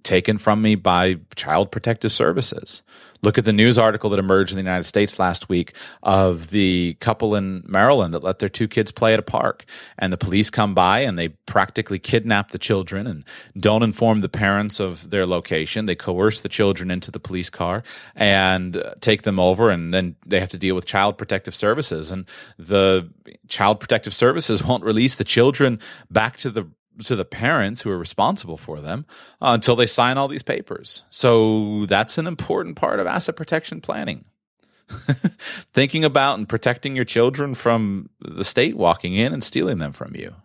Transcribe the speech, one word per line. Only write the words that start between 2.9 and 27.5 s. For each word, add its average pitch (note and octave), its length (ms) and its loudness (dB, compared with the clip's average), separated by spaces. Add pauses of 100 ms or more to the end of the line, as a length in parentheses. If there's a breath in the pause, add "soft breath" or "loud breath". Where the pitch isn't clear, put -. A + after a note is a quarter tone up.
Look G#2+ 160 2
at A2 60 2
the A2 60 2
news A2+ 280 6
article A2 320 4
that G2 80 2
emerged F#2+ 320 2
in G2 40 -6
the F#2+ 60 -4
United F#2 220 -2
States G#2 340 0
last F2+ 320 -2
week F2 240 -2 (300 loud breath)
of F2+ 480 2
the F2+ 480 2
couple A2 340 -2
in F#2+ 320 -4
Maryland G2 480 4
that D2+ 100 -4
let F#2 140 -2
their G2+ 120 -2
two A2+ 180 -4
kids G#2+ 240 -2
play A2+ 220 2
at A2 60 4
a A2 40 -4
park. - 420 -4 (320 loud breath)
And F#2 160 -2
the F2+ 40 -6
police G2+ 340 0
come G#2 240 0
by F#2+ 240 4
and A2+ 180 -2
they E2+ 120 -2 (180)
practically G2 500 -2
kidnap G#2+ 540 0
the F2+ 80 -8
children G2 480 -2
and D#2 180 -10 (320 loud breath)
don't G#2+ 240 4
inform A2 400 2
the F#2+ 80 -2
parents G2+ 500 -2
of F#2 300 -6
their F#2+ 160 0
location. F2 640 -2
They F2+ 80 0
coerce F#2+ 460 0
the - 80 -8
children F#2 420 0
into F2+ 180 -6
the - 100 -12
police F2+ 300 -8
car F2+ 320 -4 (340 loud breath)
and, F#2+ 600 2
uh, - 240 -8
take G#2+ 220 2
them G2 160 0
over, F#2+ 320 4
and E2+ 200 -2
then F2+ 320 0
they F#2 160 0
have F#2+ 120 -4
to F2+ 80 -12
deal F#2+ 160 0
with F2+ 100 -6
Child G2+ 320 0
Protective - 380 -6
Services. G#2 560 -2
And F#2 140 -8 (340 loud breath)
the F#2+ 500 2 (380)
Child G#2 320 2
Protective G#2+ 340 -2
Services B2 500 2
<laughs> D2+ 40 -4
won't B2 160 0
release A2+ 320 2
the - 80 -4
children B2+ 560 2 (320 loud breath)
back A2 260 0
to B2+ 140 -6
the, G2 180 -6 (340)
to - 140 -2
the F#2+ 80 -2
parents A#2+ 560 -2